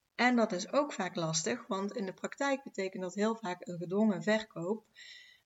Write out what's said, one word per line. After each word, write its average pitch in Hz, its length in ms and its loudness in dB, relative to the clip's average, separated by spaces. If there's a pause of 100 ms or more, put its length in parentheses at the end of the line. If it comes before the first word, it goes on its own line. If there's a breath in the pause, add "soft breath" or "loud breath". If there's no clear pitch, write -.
(160)
En 247 200 4
dat 220 160 4
is 180 200 -4
ook 294 220 2
vaak 180 220 -4
lastig, 170 520 -2
want 202 280 -2
in 214 100 -4
de 185 80 -4
praktijk 269 500 -2
betekent 190 400 -6
dat 180 100 -6
heel 214 220 2
vaak 180 320 -8
een 175 100 -6
gedwongen 180 460 4
verkoop. 208 600 -2 (600 loud breath)